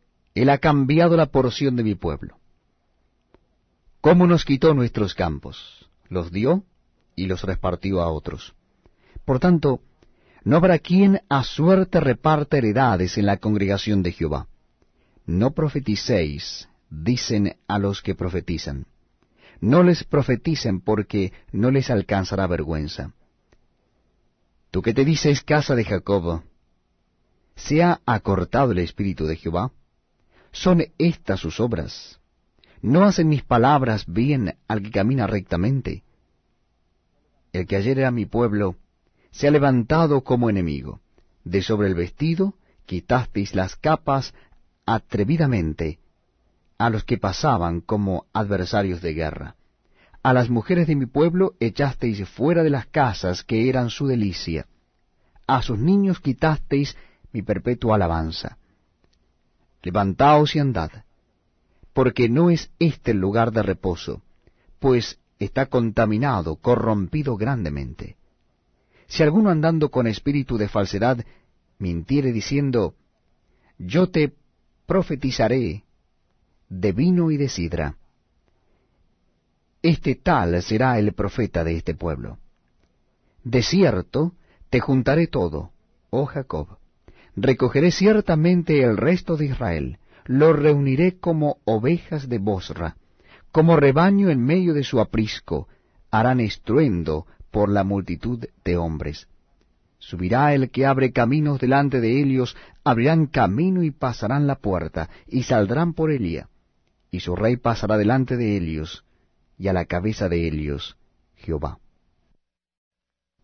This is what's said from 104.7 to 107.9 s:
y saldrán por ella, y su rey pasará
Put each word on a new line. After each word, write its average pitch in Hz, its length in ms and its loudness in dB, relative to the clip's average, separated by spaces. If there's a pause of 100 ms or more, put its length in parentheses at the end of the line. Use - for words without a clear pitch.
y 127 160 -2
saldrán 123 500 2
por 156 180 0
ella, 85 380 -4 (640)
y 92 100 -6
su 87 140 -4
rey 113 220 0
pasará 110 400 0